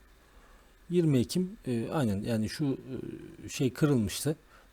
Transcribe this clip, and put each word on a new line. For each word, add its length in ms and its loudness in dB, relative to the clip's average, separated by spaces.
Yirmi 280 4
Ekim, 380 0
e, 260 -2
aynen 300 2
yani 260 0
şu, 300 -2
e, 40 -10
şey 240 0
kırılmıştı. 640 2